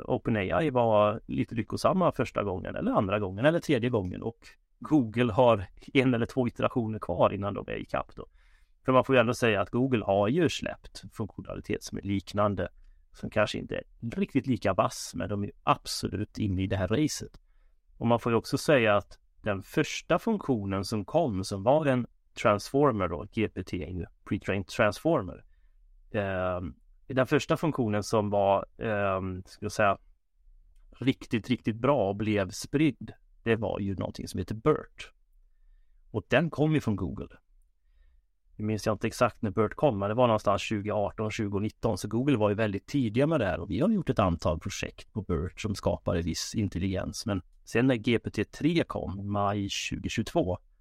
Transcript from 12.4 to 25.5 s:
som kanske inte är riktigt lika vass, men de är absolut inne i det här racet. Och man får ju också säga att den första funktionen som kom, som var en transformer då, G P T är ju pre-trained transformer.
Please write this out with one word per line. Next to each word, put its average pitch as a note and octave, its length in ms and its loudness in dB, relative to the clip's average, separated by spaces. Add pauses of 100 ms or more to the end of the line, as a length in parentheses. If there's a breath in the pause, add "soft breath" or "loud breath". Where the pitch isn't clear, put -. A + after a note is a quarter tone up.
som - 160 -12
kanske - 280 0
inte - 180 -6
är - 80 -6 (320)
riktigt F#3+ 320 -2
lika G#2 260 2
vass, - 420 -2
men F#2+ 140 -6
de G2+ 140 -4
är - 80 -6 (120)
absolut - 760 -4
inne F#2+ 260 0
i F#2+ 40 0
det G2+ 100 -2
här F#2+ 100 0
racet. - 520 -2 (580)
Och A#2 100 -2
man A#2 120 4
får A#2+ 120 -2
ju A2+ 40 4
också A2+ 220 0
säga A#2 380 4
att - 240 -4 (220)
den G2 220 -4
första - 560 -2
funktionen G2+ 680 -2
som G#2 200 -4
kom, B2+ 380 0
som G2 200 -6
var C#3+ 220 4
en B2+ 220 0 (340)
transformer A2 680 2
då, E2+ 240 -6
G G#2+ 160 0
P F#2 160 -8
T F2+ 200 -6
är - 60 -10
ju F2+ 160 -6 (240)
pre-trained G2+ 460 -2
transformer. A2 680 0 (680)